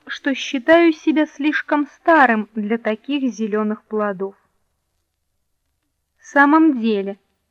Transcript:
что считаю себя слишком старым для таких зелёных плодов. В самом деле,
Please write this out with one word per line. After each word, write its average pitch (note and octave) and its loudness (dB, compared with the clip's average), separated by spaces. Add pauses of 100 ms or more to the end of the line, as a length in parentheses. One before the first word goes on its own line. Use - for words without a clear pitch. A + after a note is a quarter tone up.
что - -6
считаю E4 2
себя D#4 -2
слишком D4 -4
старым A#3+ 2
для G#3+ -4
таких A#3 -6
зелёных G#3+ -4
плодов. G3+ -6 (1800)
В - -20
самом C#4+ 2
деле, G3 -4 (340)